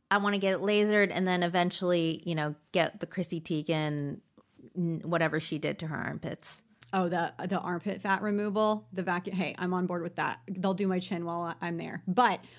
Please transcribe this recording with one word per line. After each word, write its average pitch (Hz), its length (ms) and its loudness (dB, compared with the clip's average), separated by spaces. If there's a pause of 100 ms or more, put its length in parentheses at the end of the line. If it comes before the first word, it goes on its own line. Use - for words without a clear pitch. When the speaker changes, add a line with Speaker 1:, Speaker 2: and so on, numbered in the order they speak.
(120)
Speaker 1:
I 202 60 6
wanna 202 200 2
get 190 160 2
it 170 80 0
lasered 208 500 6
and 185 160 0
then 180 160 2
eventually, 175 840 2
you 170 100 -2
know, 151 200 -2 (160)
get - 280 0
the 165 80 -6
Chrissy 170 340 -4
Teigen, 151 800 -2 (560)
n-, 165 300 -2
whatever 160 340 2
she 156 180 -4
did 147 220 -4
to 160 80 -4
her 156 100 -6
armpits. - 640 -6 (300)
Speaker 2:
Oh, 185 180 0
the, 170 240 -2 (140)
the 185 120 0
armpit 190 420 -4
fat 196 200 0
removal, 214 720 0
the 185 80 -4
vacuum. 180 340 -4
Hey, 170 220 -2
I'm 180 160 -2
on 180 140 0
board 175 160 -4
with 180 140 -8
that. 147 300 -2
They'll 190 280 0
do 196 120 0
my 185 120 0
chin 175 260 -4
while 170 160 -4
I, 170 140 -6 (100)
I'm 170 120 -4
there. - 300 -8
But 196 340 4 (180)